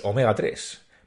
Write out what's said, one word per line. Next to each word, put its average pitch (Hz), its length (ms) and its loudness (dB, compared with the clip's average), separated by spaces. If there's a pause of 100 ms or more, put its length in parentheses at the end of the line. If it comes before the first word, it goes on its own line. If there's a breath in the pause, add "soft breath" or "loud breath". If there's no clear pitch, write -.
omega 110 280 4
tres. - 520 -6 (220 soft breath)